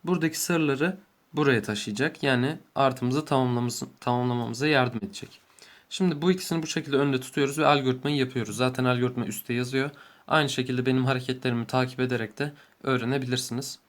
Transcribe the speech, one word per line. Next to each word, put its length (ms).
buradaki 360
sarıları 580
buraya 280
taşıyacak. 640
Yani 340
artımızı 500
tamamlamamız-, 580
tamamlamamıza 680
yardım 360
edecek. 380
Şimdi 320
bu 100
ikisini 320
bu 40
şekilde 300
önde 220
tutuyoruz 380
ve 80
algoritmayı 500
yapıyoruz. 420
Zaten 280
algoritma 400
üstte 280
yazıyor. 360
Aynı 220
şekilde 360
benim 200
hareketlerimi 640
takip 320
ederek 380
de 160
öğrenebilirsiniz. 1040